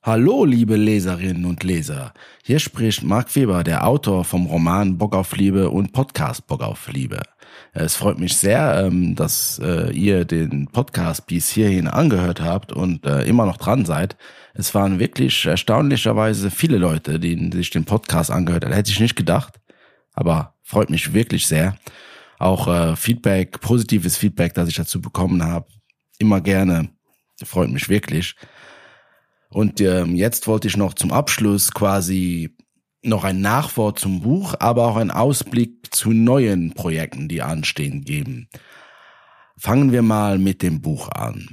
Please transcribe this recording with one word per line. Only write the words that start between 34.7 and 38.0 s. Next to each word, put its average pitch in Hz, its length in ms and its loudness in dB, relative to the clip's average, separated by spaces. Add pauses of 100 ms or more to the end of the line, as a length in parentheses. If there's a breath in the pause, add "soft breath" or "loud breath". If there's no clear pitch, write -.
auch 113 80 0
einen 110 160 0
Ausblick 120 840 -2
zu - 200 0
neuen 113 600 4
Projekten, 78 520 -6
die 76 160 -6
anstehen, 76 640 -4